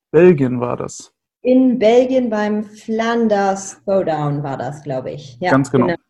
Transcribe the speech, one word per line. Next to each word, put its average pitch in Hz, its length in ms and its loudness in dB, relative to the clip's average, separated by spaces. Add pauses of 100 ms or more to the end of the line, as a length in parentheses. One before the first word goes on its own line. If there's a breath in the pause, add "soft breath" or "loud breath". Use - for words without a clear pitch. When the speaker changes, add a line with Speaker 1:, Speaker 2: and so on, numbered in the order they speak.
(100)
Speaker 1:
Belgien 143 500 4
war 123 160 -4
das. - 360 -14 (300)
Speaker 2:
In 254 360 2
Belgien 247 520 2
beim 214 340 -2
Flanders 220 1200 -2
Throwdown 151 580 -2
war 139 140 -8
das, 131 260 -10
glaub 131 240 -8
ich. - 340 -14
Ja, 180 100 -2
Speaker 1:
Ganz 135 200 2
genau. 131 160 2
Speaker 2:
genau. 170 120 -4 (120)